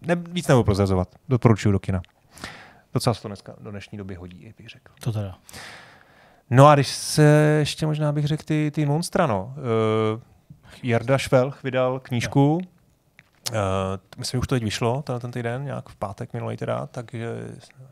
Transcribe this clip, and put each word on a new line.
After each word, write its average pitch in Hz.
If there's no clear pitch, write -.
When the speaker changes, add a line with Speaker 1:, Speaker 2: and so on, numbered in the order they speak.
Speaker 1:
ne-, 175
víc 175
nebudu 123
prozrazovat, 95
doporučuju 113
do 98
kina. 95
Docela 123
se -
to 113
dneska -
do 113
dnešní 101
doby 98
hodí, 90
bych 113
řekl. -
Speaker 2:
To 120
teda. 101
Speaker 1:
No 135
a 151
když 139
se 151
ještě 151
možná 151
bych 147
řekl 156
ty, 151
ty 151
monstra, 170
no. 110
Eh, 110
Jarda 117
Švelch 135
vydal 127
knížku. 139
Speaker 2:
Jo. 185
Speaker 1:
Eh, 95
myslím, 123
že -
už -
to -
teď 120
vyšlo, 120
ten, 123
ten 120
týden, 123
nějak 123
v -
pátek 104
minulý 113
teda, 120
takže, 117